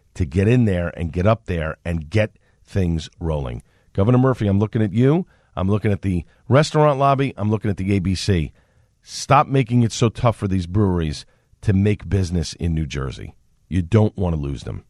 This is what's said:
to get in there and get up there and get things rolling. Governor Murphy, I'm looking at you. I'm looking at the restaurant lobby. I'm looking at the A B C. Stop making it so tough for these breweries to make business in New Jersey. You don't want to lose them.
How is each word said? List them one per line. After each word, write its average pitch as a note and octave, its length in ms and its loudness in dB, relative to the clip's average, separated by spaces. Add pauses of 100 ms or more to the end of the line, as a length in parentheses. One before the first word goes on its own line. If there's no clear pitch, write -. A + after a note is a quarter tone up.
(140)
to F2+ 120 -2
get G2 220 2
in A#2+ 180 4
there F2 300 -2
and D#2+ 160 -6
get F2+ 140 -2
up A2 200 0
there D#2 380 -4
and E2 260 -4
get G#2+ 260 0 (260)
things E2+ 460 -2 (100)
rolling. C#2 440 -6 (320)
Governor A#2+ 240 2
Murphy, B2+ 280 0
I'm G2 120 2
looking A2 240 0
at G2+ 100 -2
you. C#3 340 2 (300)
I'm F#2+ 140 -2
looking G#2 220 0
at G2 100 -4
the F2+ 240 -2 (220)
restaurant D3+ 500 2
lobby. C#3 400 0
I'm G#2 120 -2
looking G#2 200 -2
at F#2 80 -4
the F#2+ 180 0
A - 40 2
B F#2 140 0
C. F2 380 0 (480)
Stop - 460 0
making A#2+ 360 2
it A2+ 100 0
so A#2 180 2
tough A#2 260 0
for G#2 100 -4
these F#2 200 -2
breweries F2+ 580 0 (380)
to G#2+ 100 0
make G2 360 2
business F2 460 -2
in E2+ 200 -2
New D#2 120 -2
Jersey. C2 480 -8 (340)
You F#2 140 0
don't G#2+ 340 2
want F2+ 180 0
to D#2 60 -2
lose C#2+ 220 -6
them. G1+ 280 -10